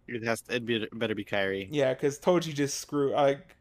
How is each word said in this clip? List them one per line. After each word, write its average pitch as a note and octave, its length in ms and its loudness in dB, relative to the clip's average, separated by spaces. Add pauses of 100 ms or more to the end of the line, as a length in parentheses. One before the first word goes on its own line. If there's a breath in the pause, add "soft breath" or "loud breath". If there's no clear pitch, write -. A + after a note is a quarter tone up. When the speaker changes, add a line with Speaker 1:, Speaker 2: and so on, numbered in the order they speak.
Speaker 1:
It A#2+ 180 -6
has A2+ 180 0
to, - 140 -6
it A#2+ 100 -4
be, A2+ 260 0
better A2 240 -2
be G#2 80 -6
Kairi. G2 480 0
Speaker 2:
yeah, C3+ 220 2
'cause C#3+ 260 -2
Toji E3+ 340 2
just C#3 260 -2
screw-, C#3+ 320 0
like, C#3 480 2